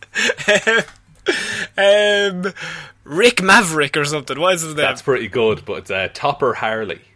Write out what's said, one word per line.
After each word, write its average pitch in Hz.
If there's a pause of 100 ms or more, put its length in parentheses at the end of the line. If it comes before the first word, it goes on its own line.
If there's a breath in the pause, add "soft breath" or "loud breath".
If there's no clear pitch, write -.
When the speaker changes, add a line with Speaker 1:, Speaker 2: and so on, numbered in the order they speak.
(160)
Speaker 1:
<laughs> 208 (920 loud breath)
Um, 302 (500 loud breath)
Rick 196
Maverick 170
or 147
something. 143
What 180
is 160
his 156
name? -
Speaker 2:
That's 131
pretty 117
good, 110
but, -
uh, 95
Topper 139
Harley. 110 (140)